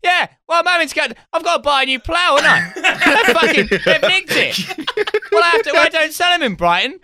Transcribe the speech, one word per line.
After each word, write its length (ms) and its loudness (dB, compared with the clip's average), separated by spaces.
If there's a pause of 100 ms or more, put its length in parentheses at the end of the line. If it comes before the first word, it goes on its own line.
Yeah, 260 0 (200)
well, 160 0
moment's 300 0
got, 200 -4 (180)
I've 120 -4
got 140 0
to 40 -4
buy 220 0
a 20 0
new 140 -2
plough, 380 0
haven't 480 0
I? 380 2
They've 120 4
fucking, 320 2 (180)
they've 160 2
nicked 300 0
it. 260 0 (720)
Well, 120 4
I 60 4
have 140 2
to, 100 -4
well, 120 4
I 40 2
don't 240 -2
sell 180 0
em 120 0
in 120 -2
Brighton. 480 0